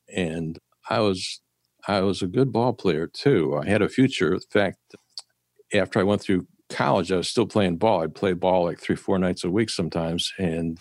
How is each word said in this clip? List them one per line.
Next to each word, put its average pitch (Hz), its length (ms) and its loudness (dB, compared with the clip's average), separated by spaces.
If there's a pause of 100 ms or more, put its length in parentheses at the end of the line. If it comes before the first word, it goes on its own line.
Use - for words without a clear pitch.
(140)
and 82 440 -4 (300)
I 113 120 0
was, 95 400 -2 (460)
I 98 140 2
was 95 220 0
a 98 40 -2
good 123 260 0
ball 117 200 2
player 82 340 0
too. 80 500 0
I 71 120 -4
had 104 140 2
a 92 60 2
future. 110 460 2
In 92 60 -4
fact, - 380 -2 (920)
after 101 280 2
I - 20 4
went 101 200 2
through 90 240 0 (240)
college, 104 420 0
I 92 40 0
was 87 120 -2
still 113 180 2
playing 92 320 0
ball. 104 240 2
I'd 78 120 -6
play 98 180 0
ball, 90 320 2
like, 85 160 -4
three, 90 160 -2
four 95 220 -2
nights 90 260 0
a 87 60 0
week 107 200 0
sometimes. 85 680 -4
And, 82 420 -2